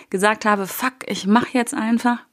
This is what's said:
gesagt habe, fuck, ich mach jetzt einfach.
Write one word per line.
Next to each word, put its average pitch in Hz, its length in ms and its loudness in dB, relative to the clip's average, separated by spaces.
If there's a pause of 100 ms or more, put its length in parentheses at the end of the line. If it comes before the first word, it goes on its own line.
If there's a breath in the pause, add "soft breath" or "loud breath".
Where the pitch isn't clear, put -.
gesagt 208 380 0
habe, 202 200 2
fuck, 262 280 -4 (120)
ich 190 200 -6
mach 220 220 4
jetzt 240 260 -2
einfach. 233 460 0 (120)